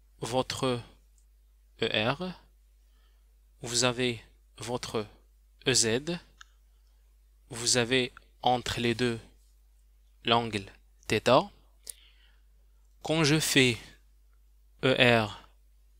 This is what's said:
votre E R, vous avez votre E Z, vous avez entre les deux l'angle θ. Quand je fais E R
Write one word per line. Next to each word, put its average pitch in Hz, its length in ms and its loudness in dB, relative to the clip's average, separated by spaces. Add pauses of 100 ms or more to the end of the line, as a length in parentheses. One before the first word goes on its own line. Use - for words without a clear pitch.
(220)
votre 127 600 -4 (1000)
E 110 300 0
R, 175 220 -6 (1300)
vous 120 220 -2
avez 123 400 -2 (340)
votre 113 480 -6 (640)
E 131 60 2
Z, 127 440 0 (1300)
vous 120 280 0
avez 123 340 0 (300)
entre 123 380 -2
les 117 160 0
deux 117 240 -2 (1080)
l'angle 113 400 0 (420)
θ. 110 140 0 (1800)
Quand 160 200 0
je 151 160 4
fais 127 380 2 (1080)
E 127 400 4
R - 220 -10 (540)